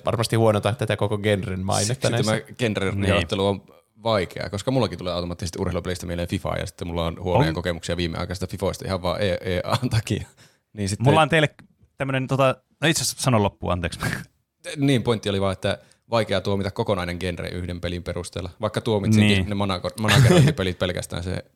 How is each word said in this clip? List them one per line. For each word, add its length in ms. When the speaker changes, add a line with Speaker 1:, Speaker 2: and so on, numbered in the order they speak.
Speaker 1:
varmasti 300
huonontaa 380
tätä 240
koko 200
genren 480
mainetta 280
Speaker 2:
Siksi 180
Speaker 1:
näissä. 200
Speaker 2:
tämä 280
genre-neuvottelu 960
Speaker 3:
Niin. 160
Speaker 2:
on 60
vaikeaa, 460
koska 220
mullakin 280
tulee 140
automaattisesti 480
urheilupelistä 440
mieleen 220
fifa, 300
ja 80
sitten 220
mulla 180
on 180
huonoja 260
Speaker 3:
On. 60
Speaker 2:
kokemuksia 420
viimeaikaisista 500
fifoista 400
ihan 140
vaan 200
E 420
A 140
takia. 360
Niin 160
sitten 180
Speaker 3:
Mulla 140
on 80
teille 200
tämmönen, 300
tota... 280
no 60
itse 160
asiassa 200
sano 200
loppuun, 300
anteeksi. 260
Speaker 2:
Niin, 260
pointti 260
oli 120
vaan, 120
että 240
vaikea 320
tuomita 300
kokonainen 480
genre 300
yhden 320
pelin 220
perusteella, 460
vaikka 200
tuomitsinkin 560
Speaker 3:
Niin. 120
Speaker 2:
ne 60
manager-, 460
managerointipelit 760
pelkästään 440
se 220